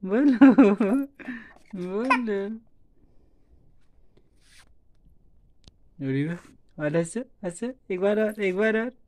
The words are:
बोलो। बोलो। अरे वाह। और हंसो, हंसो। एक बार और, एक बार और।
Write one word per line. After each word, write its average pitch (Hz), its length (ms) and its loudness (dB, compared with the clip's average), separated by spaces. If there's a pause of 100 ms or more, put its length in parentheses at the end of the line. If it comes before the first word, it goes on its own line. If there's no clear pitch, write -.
बोलो। 240 340 0 (1400)
बोलो। 208 800 -4 (3500)
अरे 135 200 -2
वाह। 170 100 -8 (460)
और 151 140 -2
हंसो, 170 220 -4
हंसो। 240 540 -12 (180)
एक 185 80 -6
बार 208 200 0
और, 214 220 -4
एक 190 160 -2
बार 220 200 0
और। 233 140 -6 (160)